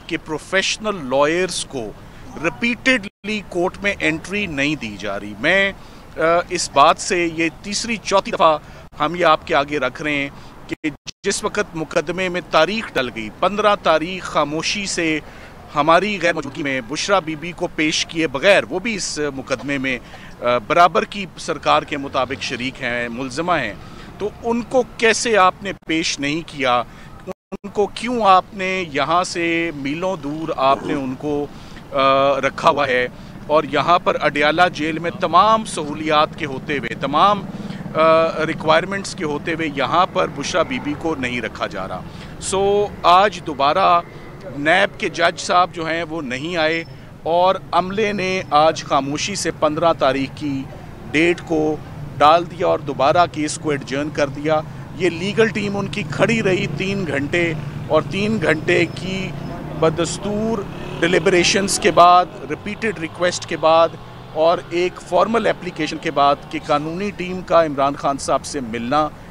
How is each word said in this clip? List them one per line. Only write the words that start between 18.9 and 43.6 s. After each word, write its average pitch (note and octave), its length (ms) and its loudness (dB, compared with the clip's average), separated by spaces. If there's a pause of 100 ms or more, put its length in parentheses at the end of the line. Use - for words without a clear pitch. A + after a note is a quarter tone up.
इस D#3+ 240 -6
मुकदमे C3+ 580 -4
में, C3 220 -2
अ, - 40 -14 (400)
बराबर D#3+ 640 4
की G3+ 220 -8 (100)
सरकार D3+ 480 0
के D3 120 -6
मुताबिक C3+ 440 -4
शरीक B2+ 340 -4
हैं, A#2+ 320 -4
मुलजिमा C3+ 500 -2
हैं, G#2 200 -4 (420)
तो G3+ 120 -4 (140)
उनको A#3 380 0
कैसे A3+ 520 2
आपने F#3 380 4
पेश - 460 -2
नहीं D3 240 -2
किया? B2 420 0 (420)
उनको G3 600 -4
क्यों A3+ 360 -4
आपने F#3+ 580 2
यहाँ D#3 420 0
से E3+ 520 -2
मीलों D#3+ 460 -4
दूर D#3 360 -6
आपने C#3 360 2
उनको, C#3+ 520 -4
अ, - 40 -12 (880)
रखा C3+ 300 2
हुआ C#3+ 160 2
है B2 240 0 (400)
और D3+ 160 4
यहाँ D3 340 2
पर F#3+ 160 0
अडयाला D3+ 520 4
जेल D#3+ 320 -2
में E3+ 120 -4
तमाम F#3+ 520 4
सहूलियात D#3 720 0
के D#3+ 100 -6
होते C#3 320 -4
हुए, A2+ 240 -4
तमाम, F3 400 4
अ, - 60 -10 (920)
requirements D#3+ 760 0
के F#3 100 -8
होते D3+ 300 -4
हुए D#3+ 120 -2
यहाँ C#3+ 400 2
पर E3 240 -2
बुशरा C#3+ 340 -2
बीबी C3 300 -4
को D#3+ 220 -2
नहीं B2 260 -4
रखा A2 260 -4
जा F#2+ 180 -8
रहा? F#2 180 -8 (480)
So, G3+ 380 2 (160)
आज F3+ 400 6
दोबारा E3 580 4 (540)